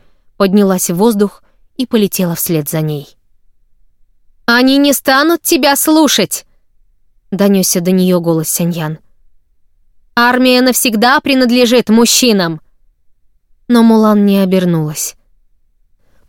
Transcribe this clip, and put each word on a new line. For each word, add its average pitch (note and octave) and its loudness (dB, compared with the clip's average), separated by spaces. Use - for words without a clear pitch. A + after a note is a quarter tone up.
поднялась F#3+ 0
в F3+ -4
воздух G3+ -2
и B3+ -6
полетела F#3 -2
вслед D#3 -4
за D#3+ -4
ней. D3+ -8
«Они B3+ 2
не C#4+ 2
станут C#4+ 0
тебя C#4 0
слушать!» D#4 0
донёсся G3 0
до F3+ -2
неё F#3 0
голос E3 -4
Сяньян. E3 -6
«Армия B3 2
навсегда B3 0
принадлежит B3 0
мужчинам!» G#3 0
Но A#3+ 2
Мулан G#3+ 4
не G3 2
обернулась. F3+ -2